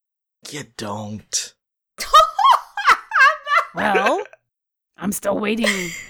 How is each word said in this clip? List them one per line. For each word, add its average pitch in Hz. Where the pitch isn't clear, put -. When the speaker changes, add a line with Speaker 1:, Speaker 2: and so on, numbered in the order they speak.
Speaker 1:
You 143
don't. 104
Speaker 2:
Well, 208
I'm 202
still 202
waiting 208